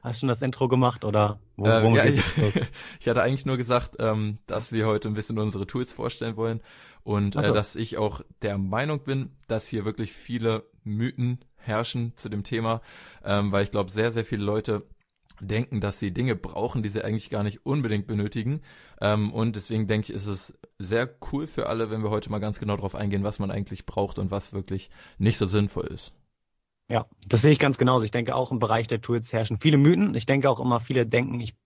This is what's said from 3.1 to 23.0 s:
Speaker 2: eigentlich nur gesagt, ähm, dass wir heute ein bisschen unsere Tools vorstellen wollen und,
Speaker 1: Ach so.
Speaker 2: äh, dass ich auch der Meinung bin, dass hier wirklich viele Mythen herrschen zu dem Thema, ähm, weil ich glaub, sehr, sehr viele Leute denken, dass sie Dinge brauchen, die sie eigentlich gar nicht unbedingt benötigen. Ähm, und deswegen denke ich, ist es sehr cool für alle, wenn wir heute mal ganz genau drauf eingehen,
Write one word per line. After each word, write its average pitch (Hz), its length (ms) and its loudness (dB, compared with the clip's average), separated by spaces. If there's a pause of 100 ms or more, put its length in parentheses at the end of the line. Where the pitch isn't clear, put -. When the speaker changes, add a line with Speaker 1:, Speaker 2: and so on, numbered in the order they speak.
Speaker 2:
eigentlich 135 240 2
nur 131 120 0
gesagt, 120 420 0
ähm, 107 380 0 (100)
dass 110 240 -6
wir 110 160 2
heute 107 220 2
ein 107 40 -2
bisschen 107 260 -4
unsere 101 280 -2
Tools 123 240 -4
vorstellen 117 460 -6
wollen 113 240 -2 (420)
und, 101 320 0
Speaker 1:
Ach - 80 2
so. 104 80 4
Speaker 2:
äh, - 20 4
dass 104 220 0
ich 110 220 -6
auch 104 240 -2 (220)
der 101 140 0
Meinung 127 460 -2
bin, 135 280 -4 (180)
dass 113 180 -2
hier 107 160 -4
wirklich 107 300 -6
viele 113 500 -2 (220)
Mythen 123 540 -2 (180)
herrschen 117 580 -4
zu - 140 -12
dem 104 160 -6
Thema, 113 340 -2 (460)
ähm, 101 260 2
weil 101 140 2
ich 98 60 -8
glaub, 98 180 0
sehr, 110 240 0
sehr 113 100 0
viele 101 220 -4
Leute 104 380 0 (580)
denken, 107 380 -2
dass 101 200 -2
sie 98 140 -2
Dinge 120 220 0
brauchen, 120 480 -4
die 107 60 -2
sie 104 120 -4
eigentlich 110 280 -4
gar 104 140 -2
nicht 104 220 -4
unbedingt 117 420 0
benötigen. 113 540 -2 (380)
Ähm, 104 320 2
und 110 240 0
deswegen 110 320 -2
denke 107 240 0
ich, - 60 -8
ist 98 100 -8
es - 320 -10 (200)
sehr 113 300 0 (220)
cool 147 160 -2
für - 220 -4
alle, 113 200 -2
wenn 110 140 -4
wir 104 60 -2
heute 107 200 -2
mal 107 100 -4
ganz 104 200 -4
genau 104 160 -2
drauf 98 180 -6
eingehen, 101 300 -2